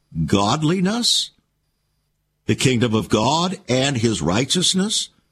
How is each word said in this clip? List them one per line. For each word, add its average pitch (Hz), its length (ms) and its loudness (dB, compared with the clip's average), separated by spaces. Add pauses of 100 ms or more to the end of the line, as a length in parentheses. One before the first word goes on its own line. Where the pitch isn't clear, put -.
(260)
godliness, 156 1040 0 (1120)
the 113 100 2
kingdom 120 380 0
of 110 160 0
God 156 580 0
and 131 300 0
his 110 240 0
righteousness, 170 880 0 (220)